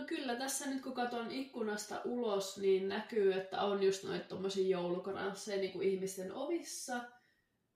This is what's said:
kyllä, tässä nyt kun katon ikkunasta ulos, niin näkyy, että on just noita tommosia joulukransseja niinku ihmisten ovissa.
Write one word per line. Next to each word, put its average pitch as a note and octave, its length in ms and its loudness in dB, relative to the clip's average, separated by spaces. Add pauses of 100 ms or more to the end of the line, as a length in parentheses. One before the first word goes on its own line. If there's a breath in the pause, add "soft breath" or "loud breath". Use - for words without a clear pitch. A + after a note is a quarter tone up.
kyllä, C#4 300 -2
tässä C4+ 340 -4
nyt C4+ 120 -2
kun B3+ 120 -8
katon A#3 360 -2
ikkunasta A3 760 -4
ulos, G#3+ 540 0
niin F#3+ 300 4
näkyy, G#3 440 2
että F#3+ 300 0
on G3+ 200 2
just F#3+ 220 4
noita - 240 -4
tommosia F#3+ 400 0
joulukransseja F#3+ 920 0
niinku F#3 200 -2
ihmisten F#3+ 520 0
ovissa. C4+ 680 -2 (760 soft breath)